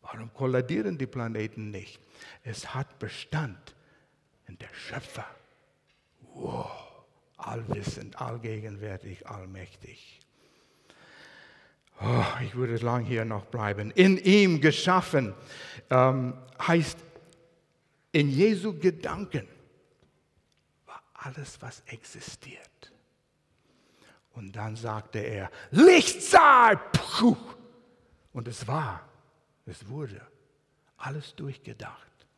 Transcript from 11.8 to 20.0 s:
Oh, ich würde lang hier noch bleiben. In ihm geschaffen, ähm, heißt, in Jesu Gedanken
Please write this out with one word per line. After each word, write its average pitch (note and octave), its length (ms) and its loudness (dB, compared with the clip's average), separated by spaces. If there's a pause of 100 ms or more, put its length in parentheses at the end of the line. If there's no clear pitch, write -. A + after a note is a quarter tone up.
Oh, A#2 240 2 (180)
ich G#2 120 -10
würde A#2+ 220 -2
lang A#2+ 280 -2
hier A2+ 180 -2
noch A2 220 -6
bleiben. G#2 460 -4
In F#3 260 6
ihm F#3 440 6
geschaffen, D3+ 720 2 (580)
ähm, C3 420 4 (260)
heißt, E3+ 380 2 (1120)
in D3 180 4
Jesu F#3+ 480 2
Gedanken E3+ 680 -4 (1400)